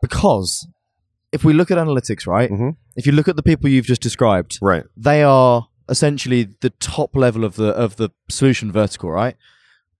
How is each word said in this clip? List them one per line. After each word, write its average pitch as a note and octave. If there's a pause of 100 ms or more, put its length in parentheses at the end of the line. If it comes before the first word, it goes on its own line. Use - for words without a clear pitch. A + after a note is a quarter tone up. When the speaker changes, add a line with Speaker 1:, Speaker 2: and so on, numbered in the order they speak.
Speaker 1:
Because - (640)
if D3+
we D#3
look E3+
at F3+
analytics, C#3
right? G2+
Speaker 2:
Mm-hmm. A2 (260)
Speaker 1:
If B2
you C#3+
look D3
at F3+
the D3+
people D3+
you've C3
just B2
described, G#2
Speaker 2:
Right. F#2+ (120)
Speaker 1:
they D3
are B2+ (220)
essentially B2+ (120)
the B2+ (100)
top -
level A#2+
of G#2
the, G#2+
of G#2+
the A2 (200)
solution B2
vertical, G2+
right? G#2 (640)